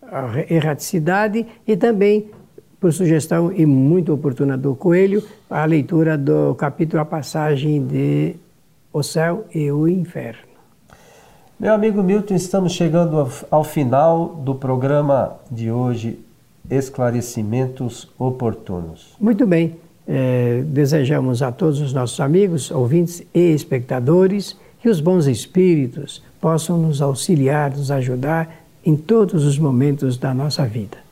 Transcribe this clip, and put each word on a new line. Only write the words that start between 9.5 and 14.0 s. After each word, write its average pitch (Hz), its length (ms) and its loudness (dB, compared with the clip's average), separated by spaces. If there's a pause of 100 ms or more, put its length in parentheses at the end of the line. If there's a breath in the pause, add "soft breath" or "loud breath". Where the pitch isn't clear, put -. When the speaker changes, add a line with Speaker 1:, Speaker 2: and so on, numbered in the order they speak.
Speaker 1:
e 147 160 -2
o 147 160 0
Inferno. 165 640 -4 (1080 soft breath)
Speaker 2:
Meu 214 160 2
amigo 208 280 2
Milton, 196 300 0
estamos 180 400 0
chegando 165 480 2
ao, 131 100 -2 (200)
ao 156 120 4
final 151 640 2